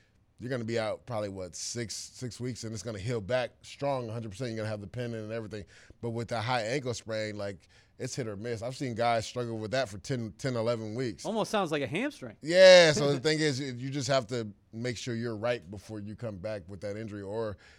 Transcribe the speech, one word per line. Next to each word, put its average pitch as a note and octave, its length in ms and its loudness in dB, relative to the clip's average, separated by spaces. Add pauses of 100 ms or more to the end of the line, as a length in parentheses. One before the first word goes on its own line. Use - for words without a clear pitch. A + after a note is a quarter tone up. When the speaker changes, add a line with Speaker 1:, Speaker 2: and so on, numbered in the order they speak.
(400)
Speaker 1:
you're A#2+ 100 -8
gonna B2 140 -4
be A2+ 140 -2
out G#2+ 280 -2
probably, G#2+ 240 -4
what, F#2 260 -10
six, - 400 -6
six - 420 -12
weeks, A#2+ 260 -8
and A2+ 100 -8
it's G#2+ 80 -10
gonna A2 160 -8
heal A2+ 240 -4
back A#2+ 300 -2 (100)
strong, C3 480 -4
a - 20 -8
hundred A2+ 200 -8
percent. B2 180 -6
You're A2+ 80 -6
gonna G#2+ 100 -2
have G#2+ 140 -6
the G2+ 40 -12
pin A#2+ 280 -6
and A2 180 -8
everything. G#2+ 320 -8 (380)
But A#2+ 80 -4
with A#2 220 -4
a A2+ 100 -2
high B2 220 0
ankle B2 280 -2
sprain, G#2+ 460 -6
like, G2+ 300 -8 (280)
it's B2+ 200 -8
hit C3 100 -4
or G#2+ 80 -6
miss. A2 260 -6
I've B2 140 -6
seen B2+ 220 -4
guys A#2 280 2
struggle A#2 320 -6
with G#2+ 140 -6
that B2+ 180 0
for G2+ 100 -12
ten, A2+ 380 -4
ten, B2+ 200 -2
eleven A2 400 -2
weeks. B2 280 -4
Speaker 2:
Almost G#3 280 -2
sounds G3 180 0
like D3+ 100 0
a C3+ 60 -2
hamstring. C#3+ 560 -6
Speaker 1:
Yeah, F3 480 12
so C#3+ 220 4
the C#3 80 0
Speaker 2:
<laughs> C3+ 80 2
Speaker 1:
thing D#3 100 2
is, D3 220 2
you, C#3 180 -6
you C3 100 -6
just C3+ 200 -4
have C3+ 180 2
to A#2 220 -4 (240)
make A#2 240 -4
sure A#2+ 180 -6
you're A2+ 220 -4
right G#2+ 340 -2
before G#2+ 300 -12
you G2+ 160 -10
come G#2+ 220 -8
back G#2 280 -6
with F#2 140 -14
that G2+ 160 -6
injury, G#2 260 -8
or, G#2 340 -4 (220)